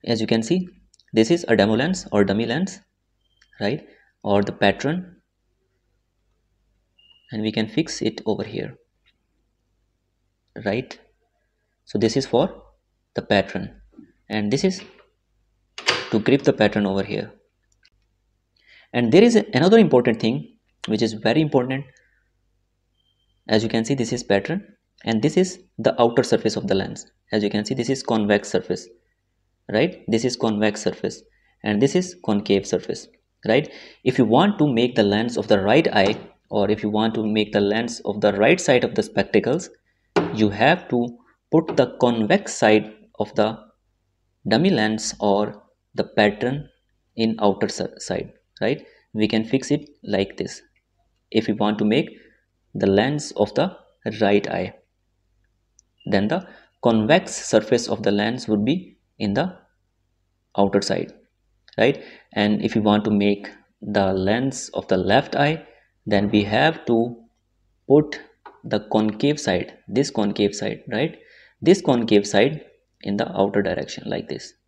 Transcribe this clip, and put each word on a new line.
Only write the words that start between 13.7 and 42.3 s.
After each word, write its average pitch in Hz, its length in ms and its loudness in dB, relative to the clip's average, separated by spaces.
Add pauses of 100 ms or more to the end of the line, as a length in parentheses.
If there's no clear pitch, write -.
and 107 240 -4
this 139 120 -2
is 190 180 -2 (1300)
to 113 80 0
grip 127 240 2
the 139 100 2
pattern 104 340 2
over 98 180 -2
here. 101 260 -8 (1600)
And 120 200 2
there 185 100 8
is 233 140 6
another 196 420 4
important 123 400 4
thing 131 380 -2 (320)
which 107 140 0
is 107 100 0
very 113 280 0
important. 139 440 0 (1600)
As 107 160 2
you 113 60 -4
can 113 160 -2
see, 139 100 -2
this 120 180 -2
is 120 120 -6
pattern, 147 400 0 (400)
and 113 180 0
this 151 140 2
is 185 240 0 (180)
the - 240 0
outer 120 220 4
surface 110 320 0
of 98 100 -6
the 98 80 0
lens. 98 320 -6 (240)
As 104 120 0
you 101 80 0
can 107 160 -2
see, 135 80 -4
this 127 160 -4
is 131 120 -2
convex 104 460 0
surface, - 400 -4 (840)
right? 120 380 -2
This 113 160 0
is 123 100 0
convex 107 460 0
surface, - 420 -6 (400)
and 107 200 0
this 139 120 2
is 185 300 -2
concave 101 420 0
surface, - 400 -6 (400)
right? 135 240 2 (320)
If 127 140 0
you 131 80 4
want 160 360 4
to 147 120 4
make 123 220 0
the 113 80 2
lens 107 340 0
of 101 100 -4
the 101 140 4
right 117 280 4
eye, 101 300 2 (300)
or 104 220 0
if 104 120 -2
you 107 60 -2
want 110 280 0
to 110 100 -2
make 107 260 0
the 104 80 2
lens 110 460 -2
of 104 160 -4
the 104 100 4
right 139 260 4
side 123 240 2
of 110 120 -4
the 107 80 0
spectacles, 107 640 -2 (640)
you 107 160 2
have 123 400 2
to 120 180 -2 (460)
put 165 240 2
the 123 240 2
convex 117 540 2